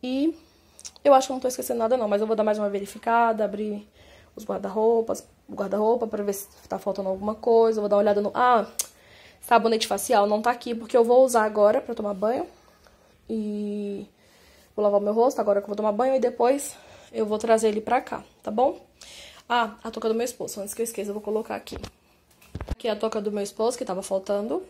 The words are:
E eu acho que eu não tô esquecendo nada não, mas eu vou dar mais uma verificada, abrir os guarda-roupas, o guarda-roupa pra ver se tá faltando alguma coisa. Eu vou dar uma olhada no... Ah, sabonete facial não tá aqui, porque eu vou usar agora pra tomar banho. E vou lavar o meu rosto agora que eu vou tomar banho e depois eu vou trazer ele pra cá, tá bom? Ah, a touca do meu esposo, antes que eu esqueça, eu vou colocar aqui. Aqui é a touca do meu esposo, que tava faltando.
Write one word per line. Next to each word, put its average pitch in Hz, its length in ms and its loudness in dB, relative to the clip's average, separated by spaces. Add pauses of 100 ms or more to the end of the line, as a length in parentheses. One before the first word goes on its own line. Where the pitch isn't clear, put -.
E 269 340 -2 (680)
eu 285 100 8
acho 262 140 4
que 277 40 -6
eu - 20 -4
não 262 60 -6
tô 262 80 -4
esquecendo 247 300 -4
nada 226 180 2
não, 220 120 -2
mas 208 120 0
eu 220 60 -2
vou 220 80 0
dar 214 80 0
mais 214 160 2
uma 208 100 -2
verificada, 220 760 0
abrir 208 440 -6 (460)
os 214 100 -16
guarda-roupas, 220 840 -2 (220)
o - 60 -14
guarda-roupa 214 520 0
pra 214 160 -6
ver 202 100 -2
se - 160 -8 (200)
tá 190 100 -6
faltando 190 300 -6
alguma 196 260 -4
coisa. 226 440 4
Eu 208 40 -2
vou 208 60 -2
dar 202 80 4
uma 202 60 4
olhada 208 180 2
no... 208 140 -4
Ah, 240 320 4 (760)
sabonete 226 460 2
facial 202 400 2
não 214 160 0
tá 233 80 2
aqui, 240 240 -4
porque 226 220 -2
eu 233 80 8
vou 247 200 8
usar 240 200 4
agora 214 360 4
pra 254 140 -10
tomar 208 200 -6
banho. 233 320 -2 (840)
E 208 800 -6 (680)
vou - 100 0
lavar 202 160 4
o - 40 -4
meu 208 80 0
rosto 233 280 2
agora 202 200 2
que 202 40 -12
eu 208 40 -14
vou 208 80 -6
tomar 214 160 0
banho 262 240 2
e - 20 2
depois 254 580 0 (360)
eu 220 120 -2
vou 208 140 -2
trazer 220 300 2
ele 208 120 0
pra 240 200 0
cá, - 240 -10 (180)
tá - 80 -8
bom? 262 340 0 (640)
Ah, 226 340 0
a 233 80 -10
touca 226 180 -4
do 220 60 2
meu 233 100 -2
esposo, - 360 -8
antes 202 140 -10
que 233 80 -6
eu - 20 -2
esqueça, 208 260 -8
eu 202 40 -6
vou 208 80 -8
colocar 214 340 -6
aqui. - 200 -12 (920)
Aqui - 180 -8
é 220 60 -2
a 214 40 -4
touca 220 240 -4
do 202 120 -4
meu 208 100 -4
esposo, 220 340 -2
que 254 80 -8
tava 185 180 -6
faltando. 208 680 -4